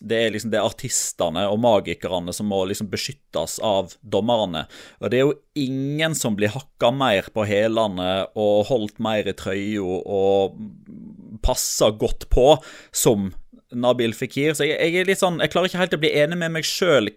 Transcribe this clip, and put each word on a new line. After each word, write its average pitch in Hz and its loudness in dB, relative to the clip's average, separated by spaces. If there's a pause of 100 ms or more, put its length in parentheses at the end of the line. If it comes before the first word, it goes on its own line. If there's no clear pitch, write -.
det 113 0
er 110 2
liksom, 107 -6
det 107 2
er 104 2
artistene 92 -4
og 107 0
magikerne 87 0
som 104 -4
må 95 0
liksom 101 -6
beskyttes - -8
av 95 0
dommerne. 101 0 (340)
Og 104 -4
det 127 4
er 139 6
jo - -4 (180)
ingen 143 -2
som 110 -2
blir 104 0
hakka - 0
mer 123 0
på 107 0
hælene 104 2 (220)
og 104 4
holdt 110 -2
mer 107 -2
i - -6
trøya 101 -4 (160)
og 98 2 (840)
passet - 2
godt - -2
på 131 6 (420)
som 101 2 (400)
Nabil 123 0
Fekir. 139 -2
Så 147 -2
jeg, 151 -2
jeg 170 0
er 185 -4
litt 190 2
sånn, 175 0
jeg 156 0
klarer 180 0
ikke 180 -4
helt 185 -2
å - -2
bli 156 0
enig 151 2
med 165 -4
meg 151 -6
selv 139 2